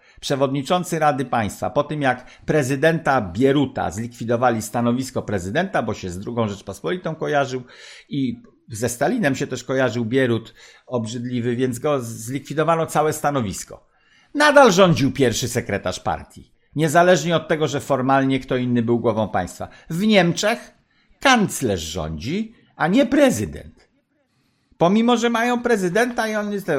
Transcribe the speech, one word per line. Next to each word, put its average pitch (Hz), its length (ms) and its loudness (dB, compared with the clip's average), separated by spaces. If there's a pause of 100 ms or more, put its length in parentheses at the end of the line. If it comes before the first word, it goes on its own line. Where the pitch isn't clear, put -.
(200)
Przewodniczący 143 800 -2
Rady 143 260 2
Państwa, 107 460 -2
po 143 140 0
tym 151 180 -6
jak 127 240 0 (200)
prezydenta 147 760 2
Bieruta 110 680 0
zlikwidowali 117 720 -2
stanowisko 120 600 -2
prezydenta, 120 600 -2
bo 107 120 -4
się 95 160 -8
z 87 80 -8
drugą 113 300 -4
Rzeczpospolitą 156 640 -8
kojarzył 139 480 -2 (460)
i 131 340 -4 (260)
ze 113 200 -4
Stalinem 160 460 0
się 135 120 -4
też - 180 -8
kojarzył 127 400 0
Bierut 117 500 0 (320)
obrzydliwy, 120 720 -4
więc 127 220 -2
go 143 220 -2
zlikwidowano 139 840 -4
całe 156 260 0
stanowisko. 135 760 -6 (480)
Nadal 285 380 8
rządził 165 400 4
pierwszy 127 360 0
sekretarz 98 520 -4
partii, - 520 -8 (240)
niezależnie 165 600 4
od 156 120 -4
tego, 156 200 0
że 131 120 -4
formalnie 135 600 0
kto 131 160 -4
inny 123 260 0
był 117 180 2
głową 110 280 0
państwa. 104 400 -6 (220)
W 175 160 -2
Niemczech 208 680 2 (460)
kanclerz 147 600 2
rządzi, 82 720 -6 (220)
a 151 120 0
nie 254 180 4
prezydent. 127 800 0 (920)
Pomimo 220 380 4
że 233 140 0
mają 240 320 0
prezydenta 226 680 0
i 214 60 -4
on 208 180 -4
jest, 202 140 -6 (120)